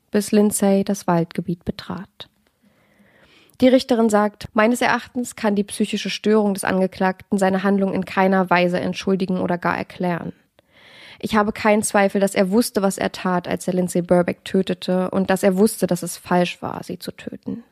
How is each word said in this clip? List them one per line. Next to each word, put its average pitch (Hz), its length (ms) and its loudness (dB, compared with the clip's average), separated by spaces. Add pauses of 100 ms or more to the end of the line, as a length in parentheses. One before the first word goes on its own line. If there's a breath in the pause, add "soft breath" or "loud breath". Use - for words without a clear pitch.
(100)
bis 208 220 -2
Lindsay 202 500 4
das 202 240 -4
Waldgebiet 175 600 -2
betrat. - 640 -10 (1300 soft breath)
Die 254 80 8
Richterin 240 400 4
sagt, 208 460 0
meines 226 260 2
Erachtens 240 560 -4
kann 208 180 0
die 202 100 2
psychische 208 440 -4
Störung 208 460 2
des 190 100 -8
Angeklagten 185 720 -2
seine 190 260 2
Handlung 196 300 2
in 185 140 -4
keiner 190 420 2
Weise 180 320 2
entschuldigen 185 580 -2
oder 180 200 -2
gar 175 180 -2
erklären. - 560 -6 (880 loud breath)
Ich 220 160 -2
habe 208 160 2
keinen 214 300 2
Zweifel, 202 360 2
dass 196 160 0
er 196 160 0
wusste, 220 300 0
was 196 160 0
er 196 160 -2
tat, 180 340 -4
als - 220 -6
er 180 60 -2
Lindsay 180 260 0
Burbeck 175 460 0
tötete 185 640 -2
und 190 180 -2
dass 190 140 0
er 185 160 2
wusste, 208 280 2
dass 180 160 -2
es 170 140 -10
falsch - 460 -2
war, - 200 -8
sie 180 160 -12
zu - 140 -12
töten. - 600 -12